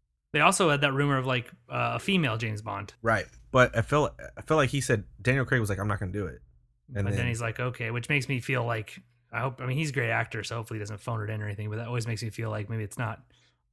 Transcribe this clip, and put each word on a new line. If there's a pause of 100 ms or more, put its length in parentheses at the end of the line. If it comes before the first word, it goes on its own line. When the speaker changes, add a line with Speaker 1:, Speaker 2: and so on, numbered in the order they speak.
(320)
Speaker 1:
They
also
had
that
rumor
of,
like, (200)
uh,
a
female
James
Bond. (100)
Speaker 2:
Right. (240)
But
I
feel, (220)
I
feel
like
he
said, (160)
Daniel
Craig
was
like,
"I'm
not
gonna
do
it." (540)
And
Speaker 1:
But
then
Speaker 2:
then
Speaker 1:
he's
like,
"Okay,"
which
makes
me
feel
like, (300)
I
hope,
I
mean,
he's
a
great
actor,
so
hopefully
he
doesn't
phone
it
in
or
anything,
but
that
always
makes
me
feel
like
maybe
it's
not (500)